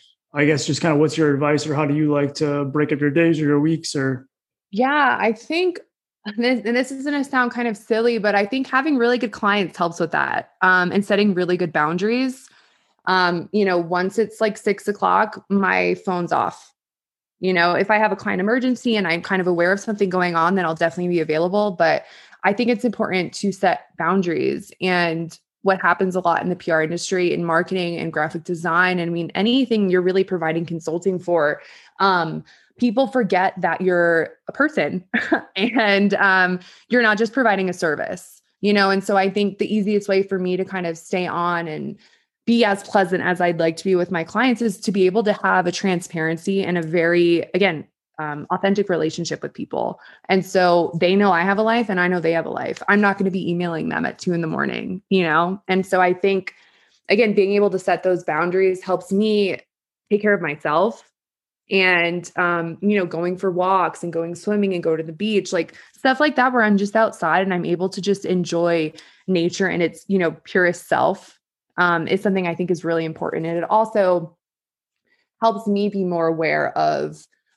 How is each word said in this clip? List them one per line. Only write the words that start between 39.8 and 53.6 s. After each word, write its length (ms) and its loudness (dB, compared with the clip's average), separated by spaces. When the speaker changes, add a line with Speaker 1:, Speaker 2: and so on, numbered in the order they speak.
Speaker 2:
way 160 2
for 160 -4
me 180 -2
to 80 -4
kind 220 -6
of 100 -6
stay 300 -4
on 400 -2
and 280 -8
be 180 4
as 160 2
pleasant 400 0
as 180 0
I'd 200 0
like 180 0
to 60 -12
be 100 0
with 160 0
my 140 -4
clients 400 0
is 160 -2
to 120 -4
be 140 2
able 200 2
to 80 2
have 240 2
a 40 0
transparency 920 -2
and 120 -2
a 60 0
very, 720 2
again, 340 0
um, 320 -8
authentic 400 0
relationship 540 -4
with 100 -10
people. 460 -6
And 160 2
so 560 2
they 160 4
know 160 4
I 120 2
have 160 2
a 40 0
life 240 0
and 120 -2
I 80 2
know 120 0
they 140 0
have 140 -2
a 40 -8
life. 360 -6
I'm 140 4
not 180 2
gonna 100 0
be 180 -2
emailing 420 -4